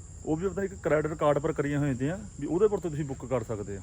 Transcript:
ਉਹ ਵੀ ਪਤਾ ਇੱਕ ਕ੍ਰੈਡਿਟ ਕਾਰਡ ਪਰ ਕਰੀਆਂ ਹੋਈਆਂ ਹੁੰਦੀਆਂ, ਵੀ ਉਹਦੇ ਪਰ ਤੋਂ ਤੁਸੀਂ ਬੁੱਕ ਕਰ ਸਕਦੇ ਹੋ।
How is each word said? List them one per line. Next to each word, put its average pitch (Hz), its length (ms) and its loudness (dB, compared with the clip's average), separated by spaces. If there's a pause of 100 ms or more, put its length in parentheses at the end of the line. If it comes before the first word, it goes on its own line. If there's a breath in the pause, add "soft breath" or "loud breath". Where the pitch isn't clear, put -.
(260)
ਉਹ 156 120 0
ਵੀ 185 120 0
ਪਤਾ 185 140 -4
ਇੱਕ 196 100 -4
ਕ੍ਰੈਡਿਟ 151 400 2
ਕਾਰਡ 147 260 4
ਪਰ 156 140 0
ਕਰੀਆਂ 143 260 0
ਹੋਈਆਂ 143 100 4
ਹੁੰਦੀਆਂ, 135 280 0 (220)
ਵੀ 143 80 -6
ਉਹਦੇ 185 200 4
ਪਰ 202 120 2
ਤੋਂ 165 120 -4
ਤੁਸੀਂ 147 140 -2
ਬੁੱਕ 135 200 -6
ਕਰ 120 180 0
ਸਕਦੇ 101 340 -6
ਹੋ। 92 60 -10